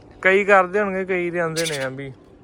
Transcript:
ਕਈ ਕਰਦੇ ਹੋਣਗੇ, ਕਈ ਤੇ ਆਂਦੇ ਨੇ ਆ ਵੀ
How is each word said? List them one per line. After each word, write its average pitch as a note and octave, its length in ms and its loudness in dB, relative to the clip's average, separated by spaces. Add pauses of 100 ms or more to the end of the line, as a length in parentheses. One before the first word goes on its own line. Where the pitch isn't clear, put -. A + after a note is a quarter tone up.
(220)
ਕਈ F#3+ 220 4
ਕਰਦੇ F#3+ 360 4
ਹੋਣਗੇ, F#3+ 240 -2
ਕਈ F3+ 260 -2
ਤੇ F3 100 -4
ਆਂਦੇ E3 300 -2
ਨੇ C#3 120 -4
ਆ C3+ 60 -4
ਵੀ C3+ 240 -10 (320)